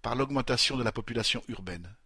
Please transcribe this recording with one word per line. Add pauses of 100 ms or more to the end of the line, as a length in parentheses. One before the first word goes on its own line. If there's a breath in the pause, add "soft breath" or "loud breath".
par
l'augmentation
de
la
population
urbaine. (120)